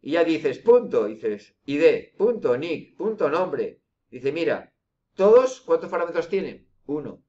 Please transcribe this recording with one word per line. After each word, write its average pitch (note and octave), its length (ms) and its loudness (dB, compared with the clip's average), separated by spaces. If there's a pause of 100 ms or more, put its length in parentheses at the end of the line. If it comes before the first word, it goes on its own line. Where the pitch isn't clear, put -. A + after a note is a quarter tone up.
Y C#3 100 -8
ya E3+ 100 2
dices, D3 340 -2
punto, A3 480 4
dices, G#2+ 500 -8 (100)
I C#3+ 120 -4
D, - 400 2
punto, F#3+ 400 0
nick, D3+ 400 -8
punto, G3 320 -2
nombre. C#3+ 520 -4 (280)
Dice, C3 220 -6
mira, D3+ 420 -4 (400)
¿todos A3+ 480 4
cuántos E3 300 -2
parámetros E3+ 360 -4
tienen? D3+ 400 -6 (200)
Uno. C#3 420 -10